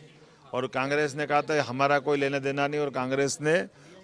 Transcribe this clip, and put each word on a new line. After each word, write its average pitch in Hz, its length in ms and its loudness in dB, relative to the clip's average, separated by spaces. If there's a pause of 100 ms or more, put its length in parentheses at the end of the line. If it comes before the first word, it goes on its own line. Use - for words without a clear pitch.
(540)
और 127 140 -2
कांग्रेस 139 480 -2
ने 147 120 -4
कहा 147 140 4
था, 143 220 0
"हमारा 139 360 2
कोई 143 180 0
लेना 139 220 0
देना 139 280 0
नहीं", 147 140 -2
और 143 80 -2
कांग्रेस 135 520 -2
ने 170 260 2 (360)